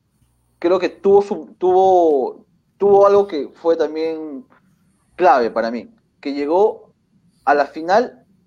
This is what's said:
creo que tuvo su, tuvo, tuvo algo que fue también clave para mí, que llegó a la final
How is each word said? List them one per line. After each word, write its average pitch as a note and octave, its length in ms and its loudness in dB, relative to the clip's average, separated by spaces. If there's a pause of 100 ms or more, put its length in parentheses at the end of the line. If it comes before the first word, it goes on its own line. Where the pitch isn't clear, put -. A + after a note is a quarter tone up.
(600)
creo F3+ 200 0
que F3+ 100 -4
tuvo G3+ 320 2
su, F#3 380 -10
tuvo, F3+ 840 0 (320)
tuvo G3+ 280 4
algo G3+ 220 4
que C#3 260 -8
fue E3 220 -2
también D#3 720 -8 (680)
clave C#3 360 2
para A2+ 180 -4
mí, A2+ 220 -12 (280)
que C#3+ 140 -10
llegó D#3+ 600 -2 (520)
a C#3 80 2
la C#3+ 120 0
final F3+ 580 -4 (240)